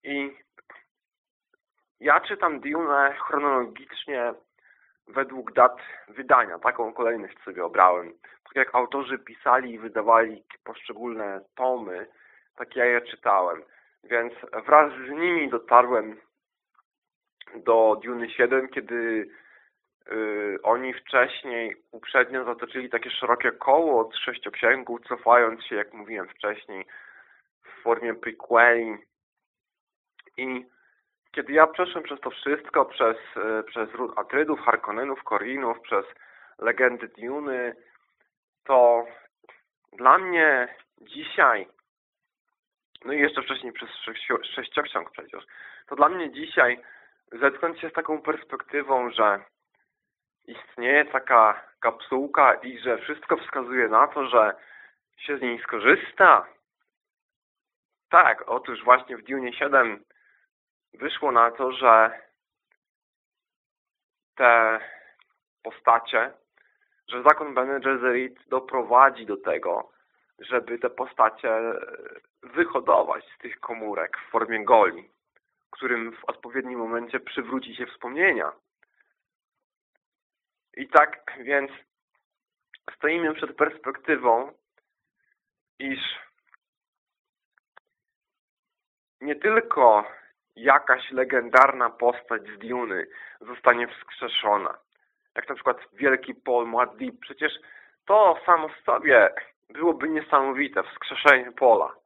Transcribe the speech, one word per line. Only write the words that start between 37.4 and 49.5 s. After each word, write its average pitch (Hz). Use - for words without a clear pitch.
to 120
dla 131
mnie 160
dzisiaj, 127
no 131
i 147
jeszcze 143
wcześniej 127
przez 113
sześcio-, -
sześcioksiąg 123
przecież, -
to 143
dla 147
mnie 170
dzisiaj 135
zetknąć 143
się 165
z -
taką 160
perspektywą, 135
że 101